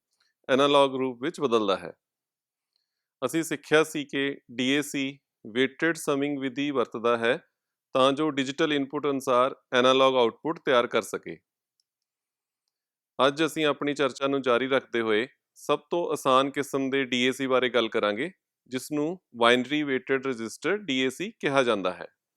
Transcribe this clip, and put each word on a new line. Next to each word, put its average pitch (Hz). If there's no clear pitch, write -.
ਐਨਾਲੌਗ 139
ਰੂਪ 127
ਵਿੱਚ 165
ਬਦਲਦਾ 110
ਹੈ। 87
ਅਸੀਂ 156
ਸਿੱਖਿਆ 156
ਸੀ 156
ਕਿ 139
ਡੀ 127
ਏ 143
ਸੀ 139
ਵੇਟਡ 135
ਸਮਿੰਗ 143
ਵਿਧੀ 135
ਵਰਤਦਾ 117
ਹੈ 117
ਤਾਂ 135
ਜੋ 151
ਡਿਜੀਟਲ 139
ਇਨਪੁੱਟ 139
ਅਨੁਸਾਰ 135
ਐਨਾਲੌਗ 131
ਆਊਟਪੁੱਟ 127
ਤਿਆਰ 123
ਕਰ 117
ਸਕੇ। 87
ਅੱਜ 143
ਅਸੀਂ 156
ਆਪਣੀ 143
ਚਰਚਾ 139
ਨੂੰ 139
ਜਾਰੀ 127
ਰੱਖਦੇ 127
ਹੋਏ 110
ਸਭ 147
ਤੋਂ 175
ਆਸਾਨ 139
ਕਿਸਮ 135
ਦੇ 135
ਡੀ 123
ਏ 127
ਸੀ 135
ਬਾਰੇ 127
ਗੱਲ 113
ਕਰਾਂਗੇ, 107
ਜਿਸ 127
ਨੂੰ 151
ਬਾਈਨਰੀ 123
ਵੇਟਡ 135
ਰੈਜ਼ਿਸਟਰ 131
ਡੀ 156
ਏ 131
ਸੀ 190
ਕਿਹਾ 139
ਜਾਂਦਾ 98
ਹੈ। 85